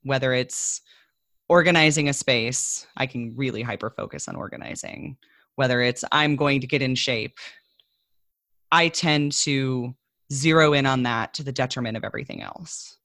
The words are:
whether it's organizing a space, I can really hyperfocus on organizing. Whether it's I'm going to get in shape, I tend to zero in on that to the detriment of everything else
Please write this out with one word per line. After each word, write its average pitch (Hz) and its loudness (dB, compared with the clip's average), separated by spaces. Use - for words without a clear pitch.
whether 131 0
it's - -2
organizing 160 6
a 139 0
space, 123 -2
I 131 0
can 117 -8
really 127 -4
hyperfocus - -8
on - -10
organizing. - -10
Whether 127 2
it's 123 0
I'm 147 2
going 143 2
to 131 -8
get 139 0
in 131 0
shape, 120 -4
I 170 4
tend 151 2
to 131 -2
zero 156 6
in 139 4
on 131 2
that 117 -2
to 160 -8
the 135 -6
detriment 127 -2
of 110 -6
everything - -8
else - -14